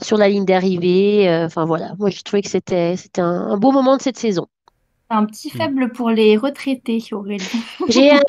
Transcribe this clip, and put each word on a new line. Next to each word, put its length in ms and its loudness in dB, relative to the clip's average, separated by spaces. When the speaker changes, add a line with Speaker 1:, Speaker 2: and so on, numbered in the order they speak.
Speaker 1:
sur 160 -2
la 120 4
ligne 160 0
d'arrivée. 840 2
Euh, 160 0
enfin, 200 -4
voilà. 320 -4
Moi, 120 -2
j'ai 120 -6
trouvé 200 -2
que 80 -8
c'était, 480 -2
c'était 240 -8
un, 300 -2
un 60 -2
beau 140 2
moment 260 2
de 40 -14
cette 160 -4
saison. 300 -4
Speaker 2:
T'as 80 -2
un 80 2
petit 280 -10
Speaker 3:
Hmm. 40 -10
Speaker 2:
faible 340 -2
pour 180 -4
les 280 4
retraités, 640 -4
Aurélie. 300 -8
<laughs> 240 -6
Speaker 1:
J'ai 220 6
un, 160 6